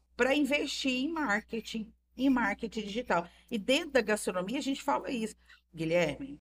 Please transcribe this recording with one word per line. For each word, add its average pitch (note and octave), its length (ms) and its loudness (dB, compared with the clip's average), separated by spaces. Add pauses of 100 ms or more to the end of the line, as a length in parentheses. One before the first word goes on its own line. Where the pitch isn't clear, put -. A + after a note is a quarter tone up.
(140)
pra B3+ 220 4
investir D4 560 0
em B3+ 160 0
marketing, A3+ 800 -4 (280)
em C4 120 4
marketing A3 520 0
digital. G3 440 0 (240)
E A#3+ 80 -2
dentro C4 340 0
da B3 100 4
gastronomia G#3 580 -2
a - 20 -4
gente C4+ 220 -4
fala - 260 -2
isso. A3 260 -4 (380)
Guilherme, E3 760 0